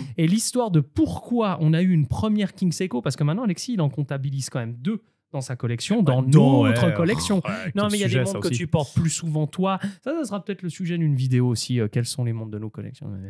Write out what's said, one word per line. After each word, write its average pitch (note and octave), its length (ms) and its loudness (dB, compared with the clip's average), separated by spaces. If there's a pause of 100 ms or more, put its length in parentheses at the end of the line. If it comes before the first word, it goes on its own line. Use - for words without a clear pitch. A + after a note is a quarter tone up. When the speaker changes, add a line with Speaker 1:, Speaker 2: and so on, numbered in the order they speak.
(160)
Speaker 1:
et E3 100 2
l'histoire A3+ 440 0
de D#3+ 100 6
pourquoi A3 800 0
on D#3+ 140 4
a E3 80 2
eu F#3 100 4
une D3+ 140 4
première G#3 480 0
King F3+ 180 0
Seiko, G3 300 -4
parce C#3 140 -2
que - 80 -2
maintenant, E3 200 0
Alexis, G#3+ 300 -2
il F#3 80 0
en C#3+ 80 2
comptabilise C3+ 580 -4
quand - 100 -6
même A#2 160 -6
deux D#3+ 280 -6 (280)
dans C#3 120 -6
sa B2 140 -8
collection, B2+ 460 -2
dans C3 200 4
Speaker 2:
Dans, G#3+ 420 8
Speaker 1:
notre A3+ 220 4
Speaker 2:
ouais, E3 80 2
Speaker 1:
collection. F3 500 0
Speaker 2:
ouais, C#3+ 300 -6
Speaker 1:
Non, G3+ 80 0
Speaker 2:
quel G#3 100 0
Speaker 1:
mais G#3 60 0
il - 20 -2
y G3+ 40 0
a - 20 2
des D3 60 2
Speaker 2:
sujet, C3 80 2
Speaker 1:
montres - 120 0
Speaker 2:
ça - 80 -4
Speaker 1:
que - 80 -2
Speaker 2:
aussi. C3 80 0
Speaker 1:
tu E3 100 -4
portes D3+ 280 0
plus E3+ 160 2
souvent, D#3 360 -2
toi. F#3 320 -2 (240)
Ça, C4 160 -4
ça D#4+ 60 -2
sera G3 180 -6
peut-être G3 200 -8
le F3+ 80 -6
sujet E3+ 260 -4
d'une D#3 180 2
vidéo B2+ 340 2
aussi, B2 320 0
euh, A2 120 0
quels A#2+ 140 -2
sont - 180 -6
les A#2 80 -2
montres A2 180 -8
de G#2+ 80 -8
nos G#2+ 120 -8
collections. G#2+ 400 -14 (200)